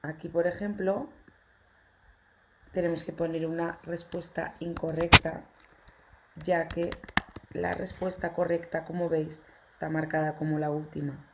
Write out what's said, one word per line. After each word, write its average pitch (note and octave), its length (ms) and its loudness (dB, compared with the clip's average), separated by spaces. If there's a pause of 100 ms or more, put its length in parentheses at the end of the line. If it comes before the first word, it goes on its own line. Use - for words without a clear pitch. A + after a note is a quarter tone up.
Aquí, D#3 260 -8
por E3+ 180 4
ejemplo, G3+ 640 0 (1600)
tenemos E3+ 320 0
que - 80 -6
poner E3 340 0
una E3+ 380 -2
respuesta E3 760 -6
incorrecta, E3 840 2 (1000)
ya E3+ 240 4
que E3+ 220 0 (640)
la F3 200 0
respuesta F3+ 640 -2
correcta, E3+ 500 0
como F3 240 0
veis, D#3+ 340 0 (280)
está - 180 -6
marcada D#3 480 2
como D3+ 220 2
la D3+ 120 2
última D3 640 -2